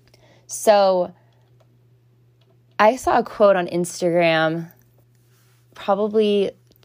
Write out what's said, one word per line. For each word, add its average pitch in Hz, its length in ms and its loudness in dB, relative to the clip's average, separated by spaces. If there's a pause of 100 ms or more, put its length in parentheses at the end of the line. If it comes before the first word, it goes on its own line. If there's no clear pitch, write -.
(480)
So 190 680 0 (1600)
I 220 200 4
saw 339 220 0
a 233 40 -2
quote 202 320 2
on 175 120 -2
Instagram 165 1080 -2 (1000)
probably 208 760 -2 (360)